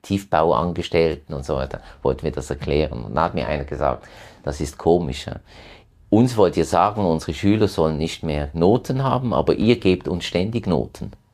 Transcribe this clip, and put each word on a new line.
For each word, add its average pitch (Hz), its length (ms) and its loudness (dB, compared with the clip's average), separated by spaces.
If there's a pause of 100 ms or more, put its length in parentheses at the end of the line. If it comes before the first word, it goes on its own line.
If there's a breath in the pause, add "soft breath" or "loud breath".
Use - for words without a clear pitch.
Tiefbauangestellten 82 1300 0
und 69 100 -8
so 76 100 -2
weiter, 67 240 -6 (220 loud breath)
wollten 69 220 -2
wir 78 80 -2
das 69 180 -8
erklären. 71 540 -2
Und 52 100 -12
da 78 120 2
hat 90 100 -4
mir 73 120 -4
einer 71 180 -4
gesagt, 69 420 -4 (340 loud breath)
„Das 73 180 -6
ist 73 200 -6
komisch, 82 480 0
ja. 69 80 -8 (760 loud breath)
Uns 120 280 4
wollt 92 200 4
ihr 82 80 2
sagen, 98 400 2
unsere 80 300 0
Schüler 104 320 2
sollen 78 320 0
nicht - 240 -6
mehr 73 300 -2
Noten 123 500 2
haben, 127 280 -2
aber 76 220 2
ihr 117 260 2
gebt 92 280 0
uns 85 180 -4
ständig 110 400 -2
Noten“ - 460 -4 (220)